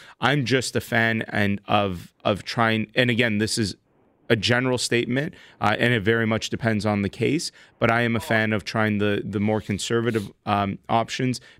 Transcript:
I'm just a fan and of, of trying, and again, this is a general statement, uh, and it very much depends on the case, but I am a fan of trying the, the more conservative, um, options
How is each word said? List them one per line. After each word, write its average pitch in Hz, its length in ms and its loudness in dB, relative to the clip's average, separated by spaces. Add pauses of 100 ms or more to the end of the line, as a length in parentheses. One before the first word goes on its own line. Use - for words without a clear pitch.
(220)
I'm 131 240 2
just 123 300 0
a 113 60 0
fan 113 420 0
and 101 440 0
of, 101 460 0 (100)
of 101 200 0
trying, 110 500 0
and 123 160 2
again, 113 300 2
this 107 180 0
is 107 180 0 (540)
a 120 60 6
general 123 420 0
statement, 120 560 -2 (260)
uh, 107 200 0
and 120 120 2
it 117 100 2
very 113 260 2
much 110 240 -2
depends 107 340 -2
on 104 160 0
the 98 80 0
case, 127 420 -2 (280)
but 117 100 2
I 117 120 4
am 117 140 0
a 110 40 0
fan 110 340 0
of 104 100 -2
trying 107 360 0
the, 104 260 0
the 104 140 -4
more 107 200 0
conservative, 113 720 -2 (140)
um, 101 320 -2 (100)
options 117 540 -2 (180)